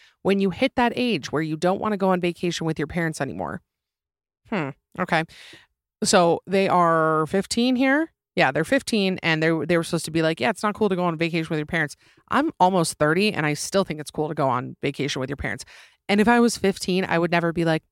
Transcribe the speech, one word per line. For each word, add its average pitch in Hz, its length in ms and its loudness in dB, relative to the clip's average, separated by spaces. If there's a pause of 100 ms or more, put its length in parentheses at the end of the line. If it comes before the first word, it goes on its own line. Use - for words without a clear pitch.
(220)
"when 196 180 0
you 196 80 2
hit 254 280 -2
that 240 200 2
age 233 340 -2
where 151 120 -2
you 156 160 -4
don't 180 200 0
wanna 214 200 -2
go 190 100 0
on 180 140 2
vacation 175 440 -4
with 160 120 -2
your 151 80 -2
parents 165 340 -4
anymore." 90 400 -6 (880)
Hmm. 156 220 -4 (280)
Okay. 170 260 0 (800)
So 175 440 4
they 196 240 2
are 160 560 2
fifteen 233 500 0
here. 277 360 2 (220)
Yeah, 156 160 2
they're 151 140 0
fifteen, 202 580 0
and 160 200 2
they, 160 80 4 (160)
they 170 100 2
were 165 80 2
supposed - 220 -4
to 165 40 -10
be 160 120 0
like, 160 180 0
"Yeah, 240 80 2
it's 214 140 -4
not 208 120 -2
cool 208 140 0
to 190 80 0
go 180 80 -2
on 165 140 -2
vacation 160 320 -2
with 156 80 -2
your 151 80 -4
parents." 160 300 -4 (340)
I'm 294 280 0
almost 180 360 2
thirty, 175 360 2
and 151 140 -2
I 151 80 0
still 185 320 -2
think 156 160 -6
it's 143 100 -14
cool 156 180 -4
to 165 60 -6
go 147 140 0
on 127 320 -4
vacation 143 400 -4
with 131 80 -4
your 143 80 -8
parents. - 300 -8 (420)
And 202 120 4
if 196 60 4
I 240 140 6
was 240 160 2
fifteen, 190 480 -2
I 165 160 0
would 170 100 0
never 170 220 2
be 165 120 -2
like, 160 280 0